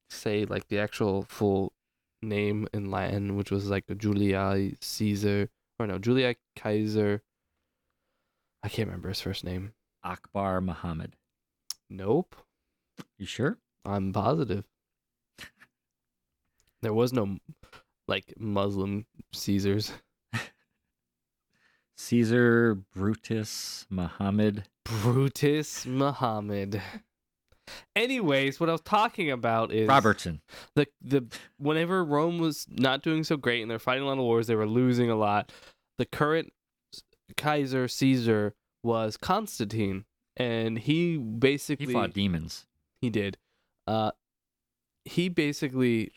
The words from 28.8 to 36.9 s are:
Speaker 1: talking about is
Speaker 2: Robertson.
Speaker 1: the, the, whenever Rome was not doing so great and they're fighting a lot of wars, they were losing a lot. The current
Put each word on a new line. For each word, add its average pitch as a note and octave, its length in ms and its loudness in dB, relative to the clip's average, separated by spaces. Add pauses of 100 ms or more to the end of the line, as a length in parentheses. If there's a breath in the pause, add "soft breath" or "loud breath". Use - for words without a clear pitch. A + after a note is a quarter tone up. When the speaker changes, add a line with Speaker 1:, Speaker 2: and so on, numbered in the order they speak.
Speaker 1:
talking G#3 500 0
about A2+ 400 0
is A2 160 2
Speaker 2:
Robertson. G#2 540 4 (340 loud breath)
Speaker 1:
the, D3 120 4 (140)
the, C3 240 0 (320 loud breath)
whenever E3+ 480 0
Rome D#3+ 320 0
was E3 320 -2
not C3+ 320 2
doing D#3+ 220 0
so D#3 140 0
great A#2+ 260 0
and A2+ 80 -6
they're A2+ 80 -4
fighting C3 240 0
a C#3 40 -2
lot C3+ 120 0
of B2+ 40 2
wars, A#2 240 4
they A#2 80 2
were G#2+ 120 2
losing A#2+ 420 4
a A2+ 60 2
lot. G#2 360 2 (460 loud breath)
The B2 80 -2
current D#3 480 -2 (400)